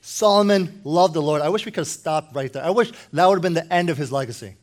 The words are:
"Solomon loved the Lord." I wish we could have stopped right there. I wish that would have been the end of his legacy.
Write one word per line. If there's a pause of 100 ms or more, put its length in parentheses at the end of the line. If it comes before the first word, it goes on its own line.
"Solomon
loved
the
Lord."
I
wish
we
could
have
stopped
right
there.
I
wish (200)
that
would
have
been
the
end
of
his
legacy.